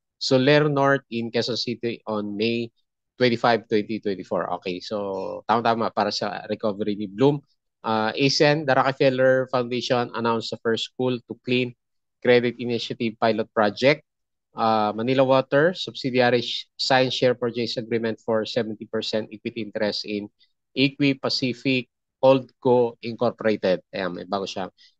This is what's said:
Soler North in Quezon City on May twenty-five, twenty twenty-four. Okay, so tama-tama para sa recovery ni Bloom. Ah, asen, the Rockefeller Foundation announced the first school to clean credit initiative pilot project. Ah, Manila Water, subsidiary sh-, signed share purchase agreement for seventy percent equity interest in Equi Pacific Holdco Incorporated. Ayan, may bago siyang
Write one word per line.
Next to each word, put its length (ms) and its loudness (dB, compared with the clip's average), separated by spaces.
Soler 480 4
North 400 2
in 240 -6
Quezon 240 -2
City 480 -6
on 320 -6
May 320 -2
twenty-five, 520 2
twenty 320 -2
twenty-four. 600 -4
Okay, 200 -6
so 640 -6
tama-tama 480 0
para 200 0
sa 360 -6
recovery 480 -4
ni 120 -8
Bloom. 320 2
Ah, 320 -2
asen, 560 2
the 80 4
Rockefeller 720 2
Foundation 640 -2
announced 400 -2
the 80 -10
first 320 -2
school 320 -2
to 80 -14
clean 240 0
credit 400 4
initiative 560 -4
pilot 400 0
project. 480 2
Ah, 400 0
Manila 320 0
Water, 480 2
subsidiary 720 0
sh-, 320 -10
signed 400 2
share 160 2
purchase 480 -4
agreement 400 -4
for 240 -2
seventy 400 -4
percent 480 -6
equity 320 -8
interest 400 -4
in 240 -6
Equi 400 2
Pacific 720 -2
Holdco 800 2
Incorporated. 800 0
Ayan, 160 -4
may 160 -12
bago 160 -4
siyang 240 -6